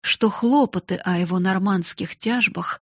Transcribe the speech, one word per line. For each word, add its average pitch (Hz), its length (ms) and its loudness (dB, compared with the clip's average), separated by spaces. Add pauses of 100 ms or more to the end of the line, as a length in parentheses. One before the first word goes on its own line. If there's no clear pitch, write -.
что - 260 2
хлопоты 233 640 2
о 180 220 -2
его 180 220 0
нормандских 190 760 0
тяжбах - 720 -2